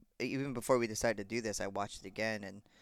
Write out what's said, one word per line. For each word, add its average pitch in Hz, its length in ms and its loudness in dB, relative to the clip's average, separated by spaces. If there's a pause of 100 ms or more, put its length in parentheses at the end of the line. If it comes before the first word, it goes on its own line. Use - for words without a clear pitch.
(220)
e-, 117 40 0
even 131 280 -2
before 123 240 4
we 117 100 4
decided 110 300 2
to 104 180 -4
do 120 60 0
this, 107 200 -2
I 98 60 0
watched 101 360 -4
it 98 40 -12
again, 107 360 -2
and, 98 180 -12 (200)